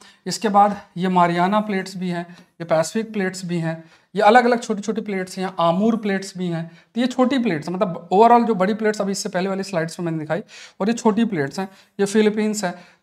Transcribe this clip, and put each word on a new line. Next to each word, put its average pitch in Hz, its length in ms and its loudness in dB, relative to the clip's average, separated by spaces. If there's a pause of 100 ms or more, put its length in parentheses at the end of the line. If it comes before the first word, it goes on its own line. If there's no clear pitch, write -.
(260)
इसके 190 240 -4
बाद 202 320 4 (160)
ये 180 100 -2
मारियाना 180 520 2
प्लेट्स 196 380 -6
भी 180 120 -4
हैं, 175 300 -8
ये - 240 -16
पैसिफिक 170 500 -2
प्लेट्स 185 320 -4
भी 175 120 -4
हैं, 165 260 -4 (320)
ये 196 60 0
अलग-अलग 233 380 6
छोटी-छोटी 214 420 -6
प्लेट्स 190 360 -6
हैं, 190 220 -6
आमूर 185 360 2
प्लेट्स 196 420 -4
भी 180 100 -4
हैं। 165 240 -6 (240)
तो 226 60 -2
ये 247 60 0
छोटी 254 320 0
प्लेट्स, 170 300 -2
मतलब 180 440 -4
overall 233 320 8
जो 220 100 0
बड़ी 190 180 0
प्लेट्स 214 280 -2
अभी 196 100 -2
इससे 196 180 -6
पहले 185 200 -2
वाली 196 140 -4
स्लाइड्स 165 360 -4
में 180 60 -6
मैंने 160 140 -4
दिखाई, 160 220 -4 (380)
और 190 80 -2
ये 233 60 2
छोटी 226 320 2
प्लेट्स 156 340 -4
हैं, 190 100 -6 (300)
ये 196 60 2
फिलीपींस 214 580 0
है। 180 80 -2 (300)